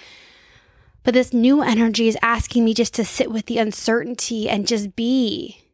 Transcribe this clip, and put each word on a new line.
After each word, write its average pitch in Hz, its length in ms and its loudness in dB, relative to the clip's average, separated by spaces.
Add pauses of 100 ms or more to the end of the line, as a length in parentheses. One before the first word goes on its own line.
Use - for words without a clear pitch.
(1040)
But 247 100 2
this 254 200 2
new 254 280 4
energy 226 460 2
is 220 140 0
asking 233 440 0
me 226 80 2
just 226 220 0
to 214 100 -2
sit - 260 -2
with 220 140 -6
the 233 140 -2
uncertainty 220 880 -2
and 202 180 -2
just 208 280 -2
be. 233 680 -2 (120)